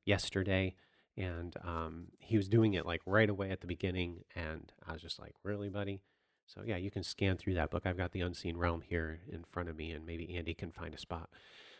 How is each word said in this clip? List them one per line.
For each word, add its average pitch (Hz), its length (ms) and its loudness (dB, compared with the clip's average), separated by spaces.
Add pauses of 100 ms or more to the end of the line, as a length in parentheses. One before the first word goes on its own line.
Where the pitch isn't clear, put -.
yesterday, 95 680 4 (420)
and, 87 460 -4
um, 82 460 -4 (100)
he - 180 2
was 98 100 4
doing 110 280 6
it, 78 100 0
like, 85 220 0
right 104 220 8
away 98 200 -2
at 95 120 -4
the 92 60 -10
beginning, 87 560 -2 (120)
and 80 360 -6 (140)
I 80 80 -8
was 82 80 -10
just 90 160 -10
like, - 240 -16
"Really, 101 280 -4
buddy?" 98 340 -4 (420)
So, - 180 -16
yeah, 107 140 0
you 95 140 -2
can - 100 -2
scan 92 360 2
through 95 180 0
that 80 160 2
book. 87 160 0
I've 90 100 0
got 90 140 -2
The 92 100 -2
Unseen 87 360 -2
Realm 85 240 2
here 82 460 -2
in 82 180 -10
front 87 220 -4
of 82 80 -6
me, 78 140 -6
and 78 160 -8
maybe 82 300 -6
Andy 85 180 -4
can 85 180 -6
find 80 220 -10
a - 60 -12
spot. 85 320 -8 (480)